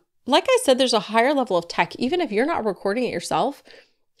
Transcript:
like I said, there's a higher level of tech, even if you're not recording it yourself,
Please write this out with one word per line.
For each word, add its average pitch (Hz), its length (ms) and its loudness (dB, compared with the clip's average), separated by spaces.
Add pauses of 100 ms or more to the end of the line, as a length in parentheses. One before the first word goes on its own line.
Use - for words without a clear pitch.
(260)
like 302 220 2
I 508 160 4
said, 254 140 4
there's 262 160 2
a 214 60 4
higher 226 340 2
level 233 240 0
of 170 100 -4
tech, - 280 -2
even 330 260 -2
if 247 100 -4
you're 214 140 0
not 311 180 -4
recording 214 400 -2
it 208 80 -4
yourself, 175 520 -4 (560)